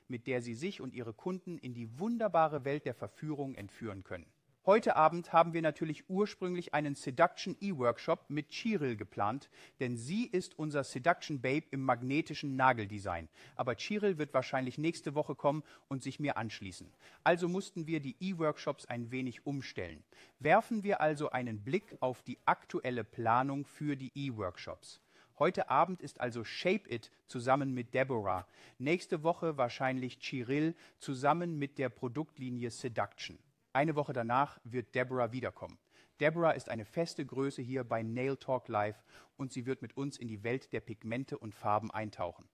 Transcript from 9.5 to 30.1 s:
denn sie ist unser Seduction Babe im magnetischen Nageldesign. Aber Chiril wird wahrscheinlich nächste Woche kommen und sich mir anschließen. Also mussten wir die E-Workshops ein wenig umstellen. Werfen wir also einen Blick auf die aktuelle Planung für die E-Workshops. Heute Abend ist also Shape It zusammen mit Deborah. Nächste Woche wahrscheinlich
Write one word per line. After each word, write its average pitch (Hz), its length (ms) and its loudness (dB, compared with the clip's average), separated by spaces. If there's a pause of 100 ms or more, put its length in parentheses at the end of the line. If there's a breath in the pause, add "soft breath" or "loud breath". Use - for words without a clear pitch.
denn 123 160 -2
sie 170 280 -2
ist - 320 -4
unser 147 280 -2
Seduction 143 560 0
Babe 143 300 2
im 135 100 -4
magnetischen 135 720 0
Nageldesign. 101 720 2 (300 loud breath)
Aber 127 180 0
Chiril 202 420 0
wird 151 160 -2
wahrscheinlich 131 440 2
nächste 156 380 0
Woche 151 200 0
kommen 147 280 2 (260 loud breath)
und 135 120 -4
sich 135 200 -6
mir 143 160 0
anschließen. 98 560 -8 (320 loud breath)
Also 175 240 4
mussten 180 380 -4
wir 160 120 0
die 135 220 -8
E-Workshops 165 640 -2
ein 120 260 -6
wenig 127 340 -6
umstellen. 95 560 -6 (380 loud breath)
Werfen 202 440 4
wir 202 180 2
also 151 280 2
einen 120 320 -4
Blick 139 380 -4
auf 127 240 -2
die 123 220 -10
aktuelle 127 580 0
Planung 127 640 2
für 147 320 -6
die 131 180 -12
E-Workshops. 110 840 -8 (380 soft breath)
Heute 180 300 2
Abend 170 320 4
ist - 200 -8
also 120 240 -4
Shape - 440 0
It 117 220 -6 (160 soft breath)
zusammen 131 460 2
mit 123 200 -6
Deborah. 110 540 0 (300 loud breath)
Nächste 156 460 -2
Woche 165 340 0
wahrscheinlich 127 640 0